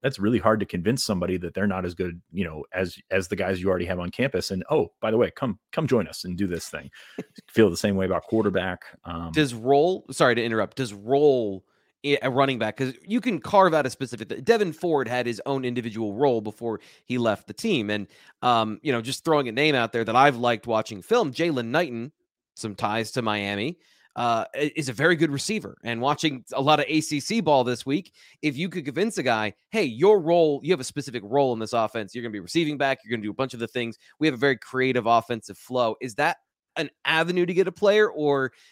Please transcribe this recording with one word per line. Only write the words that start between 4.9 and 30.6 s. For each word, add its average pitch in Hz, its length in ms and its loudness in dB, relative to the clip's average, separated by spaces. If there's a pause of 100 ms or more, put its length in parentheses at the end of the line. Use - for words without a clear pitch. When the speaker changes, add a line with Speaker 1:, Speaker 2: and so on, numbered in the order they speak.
Speaker 1:
by 110 80 0
the 110 80 2
way, 117 140 2
come, 104 260 -4 (140)
come 160 160 -2
join 117 200 2
us - 160 -12
and 90 140 -6
do 101 80 0
this 87 240 -4
thing." 71 220 -12 (260)
Speaker 2:
<laughs> - 60 -8 (260)
Speaker 1:
Feel 107 200 6
the 85 80 -2
same 101 180 0
way 95 100 0
about 90 180 0
quarterback. 95 600 0 (220)
Um, 85 260 -8
Speaker 2:
Does 143 220 2
role, 139 580 2
sorry 127 240 4
to 117 80 0
interrupt, 110 340 -2
does 120 160 -6
role 117 680 2 (420)
i-, 143 160 2
a 131 80 0
running 131 300 2
back, 107 180 -4
'cause 135 240 -4
you 220 200 -2
can 202 180 -2
carve 190 340 6
out 147 120 2
a 143 40 -4
specific, - 540 -8
Devin 208 300 2
Ford 151 340 0
had 123 180 -2
his 117 200 -4
own 139 180 -2
individual 113 500 -4
role 120 280 2
before 107 400 -8 (240)
he 123 120 -4
left 113 300 0
the 104 60 -12
team. 143 360 -2
And, 104 180 -4 (340)
um, 113 420 2
you 147 80 0
know, 120 100 0
just 123 220 -8
throwing 147 240 2
a 110 60 -6
name 147 200 2
out 117 200 0
there 113 100 -2
that 113 140 0
I've 139 200 6
liked 120 300 0
watching 110 340 -2
film, 202 320 0
Jalen 143 340 -2
Knighton, 127 440 -2 (440)
some 104 200 -8
ties 110 380 -2
to 127 80 -2
Miami, 104 580 -4 (360)
uh, 117 300 0 (100)
i-, 147 200 -2
is 139 140 -4
a 120 40 -6
very 160 220 2
good 156 140 2
receiver. 139 540 -6
And 117 180 -6
watching 143 420 -2 (100)
a 135 80 0
lot 147 180 6
of 143 80 -2
A 156 140 0
C 147 180 -4
C 220 200 -2
ball 147 240 4
this 120 220 -2
week, 151 280 -4 (280)
if 143 160 -2
you 175 100 -2
could 165 160 -8
convince 165 360 -2
a 147 40 -2
guy, 110 300 0 (160)
"Hey, 214 140 0
your 175 360 4
role, 160 440 4